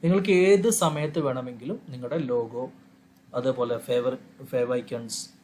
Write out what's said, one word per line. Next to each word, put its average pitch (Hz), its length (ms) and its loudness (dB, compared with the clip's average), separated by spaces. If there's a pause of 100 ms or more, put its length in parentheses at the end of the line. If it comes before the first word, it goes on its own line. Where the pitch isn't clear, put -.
നിങ്ങൾക്ക് 190 300 4 (140)
ഏത് 202 220 6 (120)
സമയത്ത് 151 460 0
വേണമെങ്കിലും 127 500 -6 (160)
നിങ്ങളുടെ 127 260 -6 (120)
ലോഗോ, 120 320 -2 (760)
അതേപോലെ 120 360 0 (120)
ഫേവർ, 123 260 2 (380)
ഫേവ് 123 280 0
ഐക്കൺസ് 117 400 -8 (240)